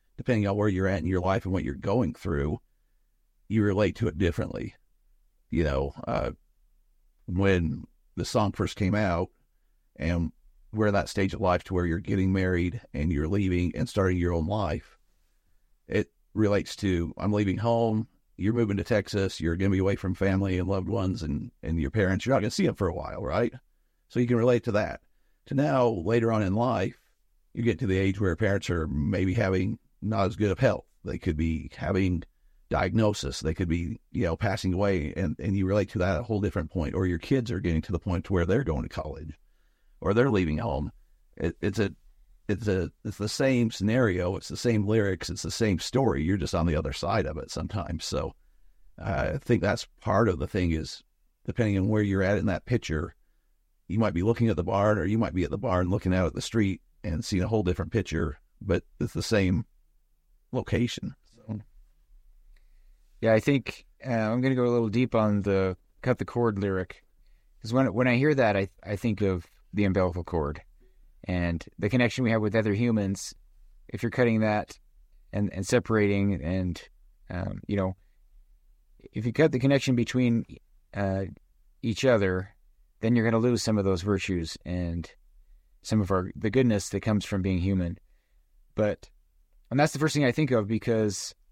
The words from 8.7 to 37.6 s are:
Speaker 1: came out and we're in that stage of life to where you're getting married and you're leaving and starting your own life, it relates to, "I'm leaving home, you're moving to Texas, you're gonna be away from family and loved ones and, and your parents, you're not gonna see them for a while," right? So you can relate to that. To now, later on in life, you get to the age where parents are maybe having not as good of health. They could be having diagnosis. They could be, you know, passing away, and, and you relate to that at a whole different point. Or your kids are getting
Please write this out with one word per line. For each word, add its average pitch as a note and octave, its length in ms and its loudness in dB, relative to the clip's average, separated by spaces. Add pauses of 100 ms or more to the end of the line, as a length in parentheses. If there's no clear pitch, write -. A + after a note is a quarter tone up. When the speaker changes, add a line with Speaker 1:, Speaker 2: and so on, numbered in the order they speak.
Speaker 1:
came G2 200 0
out F#2 340 0 (680)
and E2+ 380 -2 (400)
we're G#2+ 140 2
in G2+ 80 2
that G2 120 0
stage F#2+ 260 -2
of - 60 -8
life F2+ 260 2
to - 80 -6
where F2 120 2
you're D#2+ 140 0
getting F#2+ 340 0
married F#2 480 0 (120)
and D2+ 180 -2
you're D#2 180 0
leaving F#2 440 0
and D#2 140 -4
starting F#2 300 0
your F2 160 0
own E2 140 -2
life, G2 500 -4 (920)
it - 240 -2 (220)
relates G#2 440 2
to, F2 400 0
"I'm G2+ 140 -2
leaving G2+ 260 0
home, A2+ 500 0 (280)
you're F#2+ 160 0
moving A2+ 240 2
to G2 80 -2
Texas, G2+ 560 0
you're E2 160 0
gonna F#2+ 140 2
be F#2+ 80 2
away F#2+ 180 2
from F#2 180 -4
family G2 460 0
and F2+ 80 -2
loved F#2+ 220 -2
ones F#2+ 340 -2
and, D2 280 -6 (120)
and E2 160 -2
your C2+ 120 -2
parents, F#2+ 340 2
you're C3 100 4
not G2 60 2
gonna G#2 100 -2
see G3 140 0
them A2+ 100 0
for F#2+ 120 0
a E2 60 -2
while," - 280 -8
right? F2 320 0 (540)
So - 120 -4
you B2 80 2
can A#2+ 100 2
relate A#2+ 280 4
to A#2 80 -2
that. G2+ 280 -2 (460)
To C#3 80 -4
now, C3+ 340 2
later A2+ 420 0
on G#2+ 120 2
in F#2+ 100 0
life, G#2+ 460 -2 (540)
you A#2+ 100 -4
get A2+ 160 2
to G#2+ 80 -2
the F#2+ 100 2
age G2 220 0
where F#2 160 2
parents G2+ 340 0
are D#2+ 180 -2
maybe F2+ 460 0
having G2 460 0 (220)
not G#2 260 0
as - 80 -4
good G#2 160 0
of F#2 80 -2
health. A#2+ 260 2 (180)
They - 140 -6
could E2+ 180 -2
be D#2+ 400 -2
having F#2 480 0 (460)
diagnosis. G#2 680 0
They D#2+ 140 -2
could F#2 140 -2
be, E2+ 320 -4 (120)
you A2+ 120 -2
know, E2 120 0
passing F#2+ 380 -2
away, F#2 440 0
and, - 220 -2
and G2 180 -2
you F#2+ 80 0
relate G2 240 0
to - 100 -6
that F2+ 160 2
at D2+ 60 -2
a - 20 -8
whole G#2+ 160 -2
different F2+ 320 -2
point. D#2+ 220 -2
Or F#2+ 140 0
your F2 100 0
kids B2 340 -2
are F2+ 80 -2
getting D#2+ 220 0